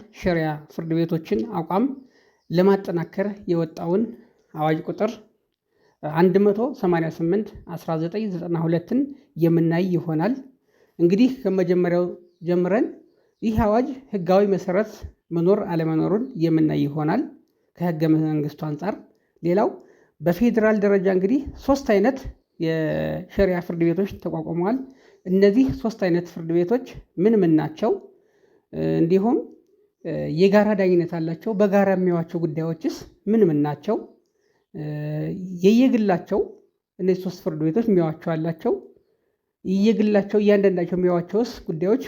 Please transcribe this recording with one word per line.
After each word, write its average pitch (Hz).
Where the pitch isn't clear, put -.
ሸሪያ 170
ፍርድ 165
ቤቶችን 165
አቋም 175
ለማጠናከር 190
የወጣውን 170
አዋጅ 156
ቁጥር 208
አንድ 170
መቶ 208
ሰማንያ 165
ስምንት 185
አስራ 165
ዘጠኝ 175
ዘጠና 175
ሁለትን 170
የምናይ 165
ይሆናል። 165
እንግዲህ 196
ከመጀመሪያው 180
ጀምረን 180
ይህ 214
አዋጅ 233
ህጋዊ 185
መሰረት 190
መኖር 175
አለመኖሩን 160
የምናይ 160
ይሆናል። 156
ከህገ 170
መንግስቱ 156
አንጻር 156
ሌላው 196
በፌዴራል 214
ደረጃ 196
እንግዲህ 196
ሶስት 277
አይነት 220
የሸሪያ 160
ፍርድ 170
ቤቶች 170
ተቋቁመዋል። 170
እነዚህ 196
ሶስት 220
አይነት 175
ፍርድ 165
ቤቶች 175
ምን 202
ምን 180
ናቸው? 156
እንዲሁም 190
የጋራ 202
ዳኝነት 185
አላቸው። 165
በጋራ 196
የሚያዩዋቸው 175
ጉዳዮችስ 165
ምን 220
ምን 151
ናቸው? 147
የየግላቸው 214
እነዚህ 180
ሶስት -
ፍርድ 156
ቤቶች 160
የሚያዩዋቸው 170
አላቸው። 165
የየግላቸው 202
እያንዳንዳቸው 190
የሚያዩዋቸውስ 180
ጉዳዮች 185